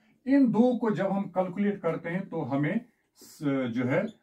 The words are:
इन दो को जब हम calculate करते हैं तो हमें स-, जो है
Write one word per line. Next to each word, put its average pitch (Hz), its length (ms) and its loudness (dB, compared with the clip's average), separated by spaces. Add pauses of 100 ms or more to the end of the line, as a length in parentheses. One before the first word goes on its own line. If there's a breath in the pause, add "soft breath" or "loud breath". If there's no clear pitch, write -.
(280 soft breath)
इन 269 240 6
दो 247 260 4
को 226 140 0
जब 190 140 0
हम 196 180 -2
calculate 196 580 -4
करते 165 280 -4
हैं 185 200 -6
तो 165 120 -6
हमें 147 440 -2 (300 soft breath)
स-, - 280 -18
जो 127 400 -2
है 151 220 0 (180)